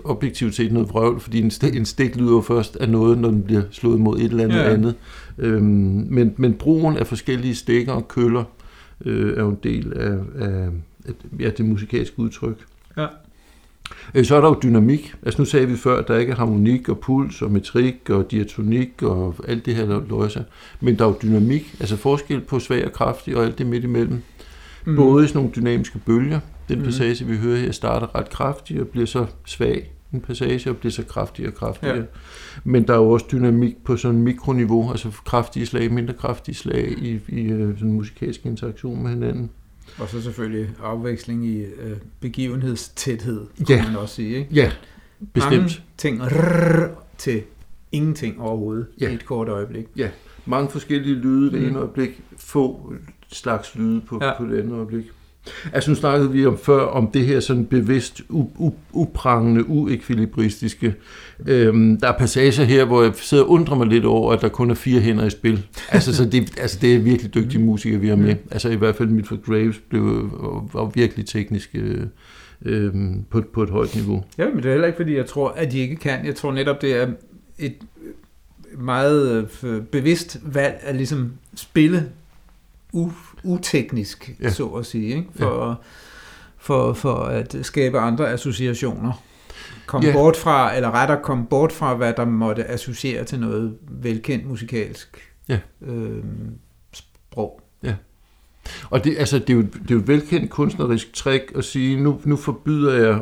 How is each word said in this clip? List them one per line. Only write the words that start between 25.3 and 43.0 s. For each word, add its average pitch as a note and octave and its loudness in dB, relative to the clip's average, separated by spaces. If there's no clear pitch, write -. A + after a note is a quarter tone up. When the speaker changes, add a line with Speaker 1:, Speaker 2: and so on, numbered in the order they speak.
Speaker 1:
nogle B2+ 0
dynamiske A#2+ 0
bølger. C3 2
Den C3 0
Speaker 2:
Mhm. C#3 -2
Speaker 1:
passage, B2 0
vi A2+ -2
hører A#2+ 0
her, B2 -2
starter A#2 -4
ret A#2+ -4
kraftigt C#3+ -4
og C3 -4
bliver A#2+ -2
så A#2+ -2
svag - -4
en B2+ -4
passage B2 -4
og A#2 -4
bliver G#2+ -4
så B2 -8
kraftigere - -8
og G#2 -12
kraftigere. A#2 -6
Speaker 2:
Ja. A2+ -4
Speaker 1:
Men B2+ 4
der B2+ 4
er A#2 6
jo A2 6
også A#2 4
dynamik A#2+ 2
på B2+ 0
sådan A#2+ 2
en A#2 4
mikroniveau, A#2+ 2
altså A2+ -6
kraftige A#2+ -2
slag, A#2 -2
mindre A#2+ -4
kraftige - -8
slag - -4
i, A#2 -6
i, B2 -6
øh, G#2+ -2
sådan G#2+ -2
en A2 0
musikalsk G#2+ -8
interaktion A#2+ -8
med B2 -4
hinanden. A#2+ -6
Speaker 2:
Og - -8
så A2+ -10
selvfølgelig A2 -6
afveksling A#2 -6
i, A2 -4
øh, G#2+ -12
begivenhedstæthed, B2 -6